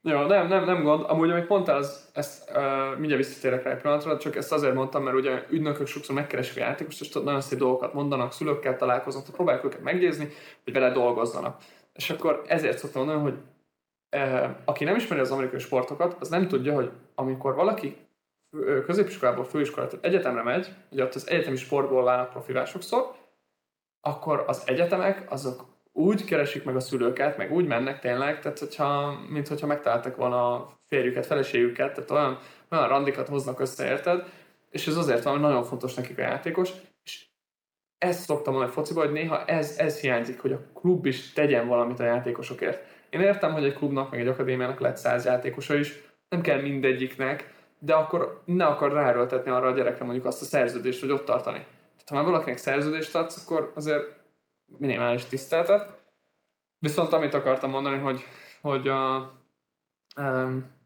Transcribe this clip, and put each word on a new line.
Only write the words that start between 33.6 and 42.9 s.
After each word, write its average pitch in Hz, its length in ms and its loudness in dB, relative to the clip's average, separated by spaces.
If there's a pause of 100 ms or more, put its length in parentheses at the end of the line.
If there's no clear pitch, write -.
érted? 175 380 0 (460)
És - 180 -6
ez 156 80 0
azért 131 280 2
van, 143 100 0
hogy 143 80 2
nagyon 143 220 4
fontos 127 300 -6
nekik - 240 -8
a 131 40 -4
játékos, 185 500 -2 (320)
és - 220 -16 (720)
ezt 175 220 0
szoktam 143 340 -2
mondani 127 200 0
fociba, 156 260 -2
hogy 151 120 2
néha 156 340 -2
ez, 156 320 0
ez 151 220 0
hiányzik, 123 420 -2
hogy 131 100 0
a 135 80 -2 (140)
klub 175 320 2
is - 280 -2
tegyen 135 340 4
valamit 120 320 2
a 120 40 0
játékosokért. 120 840 -2 (240)